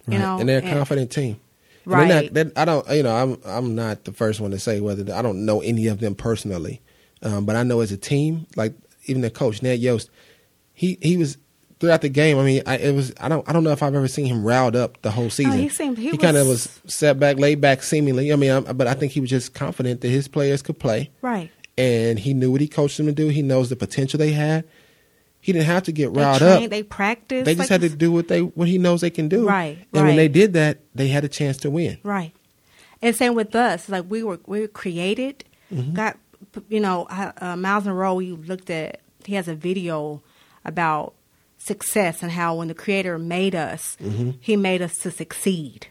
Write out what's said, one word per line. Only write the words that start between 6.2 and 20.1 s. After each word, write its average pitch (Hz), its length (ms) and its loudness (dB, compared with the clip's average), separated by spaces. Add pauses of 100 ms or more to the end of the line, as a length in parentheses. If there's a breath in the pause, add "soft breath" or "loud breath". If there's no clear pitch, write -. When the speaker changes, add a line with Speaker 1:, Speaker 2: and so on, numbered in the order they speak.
Speaker 2:
um, 101 240 -2
but 107 100 0
I 117 60 0
know 120 180 0
as 110 100 -2
a 101 60 -8
team, 156 580 -2
like, 110 200 -4 (320)
even 131 160 -2
the 113 80 -2
coach, 110 320 -4
Ned 127 180 0
Yost, 120 300 0 (640 soft breath)
he, 180 260 -2
he 170 160 2
was, 156 220 -2 (420)
throughout 165 220 4
the 147 80 0
game, 147 280 4
I 135 60 4
mean, 135 220 4
I, 127 100 -2
it 139 180 0
was, 135 240 -2
I 131 120 -4
don't, 160 180 -2
I 156 60 0
don't 165 100 4
know 156 60 2
if 143 120 0
I've 139 120 0
ever 135 140 2
seen 139 180 -2
him 120 180 0
riled 120 320 4
up 120 240 -2
the 110 100 -2
whole 113 200 -2
season. 139 240 2
Speaker 1:
Oh, - 20 2
he 277 140 0
seemed, 277 260 -4
he 226 140 -4
Speaker 2:
He 247 80 -2
kinda 151 260 6
Speaker 1:
was 127 240 0 (160)
Speaker 2:
was - 100 -10
set 143 240 2
back, 143 200 4
laid 143 240 4
back, 135 200 4
seemingly. 143 480 0
I 147 60 4
mean, 139 140 4
I'm, 131 260 0
but 127 100 2
I 120 60 2
think 139 200 -2
he 147 80 -2
was 127 100 -2
just 127 240 -2
confident 123 480 -4
that 123 60 -2
his 139 200 0